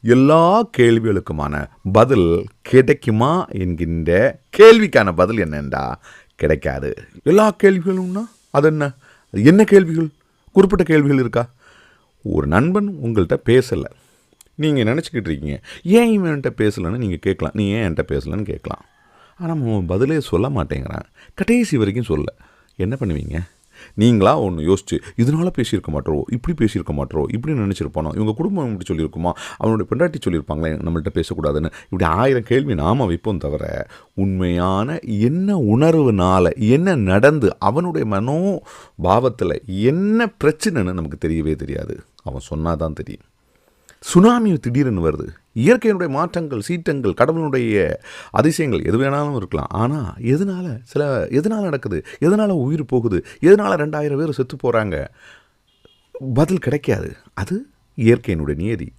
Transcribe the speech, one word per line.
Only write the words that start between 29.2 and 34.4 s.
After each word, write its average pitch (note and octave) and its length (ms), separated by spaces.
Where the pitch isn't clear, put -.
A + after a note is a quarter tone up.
அவனுடைய G#2+ 380
பொண்டாட்டி D3+ 320
சொல்லியிருப்பாங்களே D#2 600
நம்மள்ட்ட E2 260
பேசக்கூடாதுன்னு," D#2+ 580
இப்படி F#2 200
ஆயிரம் A2+ 400
கேள்வி C3 320
நாம G#2 300
வைப்போம் F2+ 320
தவிர, - 500
உண்மையான F#2+ 840